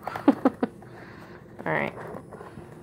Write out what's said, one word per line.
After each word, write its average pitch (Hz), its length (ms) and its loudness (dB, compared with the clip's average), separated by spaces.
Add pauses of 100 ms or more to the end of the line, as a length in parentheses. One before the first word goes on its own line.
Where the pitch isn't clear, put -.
<laughs> - 220 4
All - 80 10 (1300)
right. 151 280 2 (880)